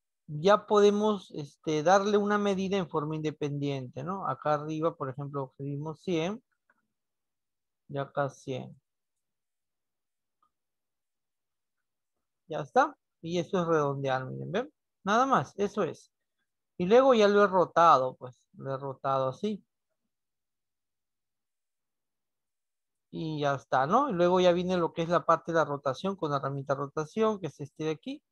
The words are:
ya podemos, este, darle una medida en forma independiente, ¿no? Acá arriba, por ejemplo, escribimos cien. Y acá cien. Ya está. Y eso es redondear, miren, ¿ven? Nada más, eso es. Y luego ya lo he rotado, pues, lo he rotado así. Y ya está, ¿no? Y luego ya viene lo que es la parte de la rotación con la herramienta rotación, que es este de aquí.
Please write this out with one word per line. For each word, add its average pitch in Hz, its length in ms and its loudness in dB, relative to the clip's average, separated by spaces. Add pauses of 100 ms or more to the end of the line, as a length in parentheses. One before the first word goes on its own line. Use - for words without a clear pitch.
(280)
ya 190 400 2
podemos, 208 640 2
este, 151 520 -6
darle 196 340 4
una 208 200 0
medida 196 400 -2
en 180 120 -4
forma 156 260 -4
independiente, 143 880 -6
¿no? 180 240 -8
Acá 143 280 -2
arriba, 156 400 -4
por 139 140 -8
ejemplo, 139 420 -8
escribimos 143 520 -10
cien. 185 400 -4 (1500)
Y 143 80 -10
acá 139 320 -4
cien. 127 500 -12 (3750)
Ya 156 140 -6
está. 277 340 0 (260)
Y 170 180 -4
eso 175 220 -2
es 165 60 -2
redondear, 139 580 0
miren, 135 260 -10
¿ven? 247 220 -4 (300)
Nada 220 220 2
más, 220 320 0
eso 202 260 -2
es. - 280 -8 (680)
Y 180 80 -2
luego 254 280 6
ya 208 140 6
lo 202 160 6
he 202 40 6
rotado, 160 720 4
pues, 127 240 -18 (120)
lo 135 200 -10
he 135 40 -6
rotado 135 520 -4
así. 196 340 -6 (3500)
Y 160 300 -6
ya 143 140 0
está, 131 300 0
¿no? 254 240 2
Y 220 40 -4
luego 175 260 2
ya 180 120 6
viene 180 260 -2
lo 165 140 -2
que 165 120 -6
es 160 60 -4
la 170 140 2
parte 165 280 0
de 165 80 0
la 151 60 2
rotación 143 500 -4
con 156 160 -4
la 143 60 0
herramienta 139 360 -6
rotación, 160 680 -2
que 165 80 -8
es - 120 -14
este 151 240 -12
de 156 80 -2
aquí. 262 400 -12